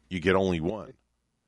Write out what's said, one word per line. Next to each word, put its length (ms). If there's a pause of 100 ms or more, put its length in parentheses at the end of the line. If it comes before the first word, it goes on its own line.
you 100
get 160
only 240
one. 340 (540)